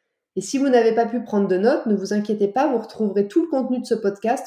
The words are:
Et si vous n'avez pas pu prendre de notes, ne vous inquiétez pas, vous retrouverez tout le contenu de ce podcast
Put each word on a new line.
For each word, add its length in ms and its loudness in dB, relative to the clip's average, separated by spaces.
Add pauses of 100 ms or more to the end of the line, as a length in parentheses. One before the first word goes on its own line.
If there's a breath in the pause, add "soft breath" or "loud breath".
(360)
Et 40 -2
si 180 -4
vous 100 2
n'avez 260 4
pas 120 2
pu 160 -4
prendre 260 0
de 80 2
notes, 300 2
ne 100 2
vous 160 -6
inquiétez 360 0
pas, 200 0
vous 100 0
retrouverez 480 -2
tout 160 2
le 60 -4
contenu 320 -2
de 60 -10
ce 80 -2
podcast 520 -4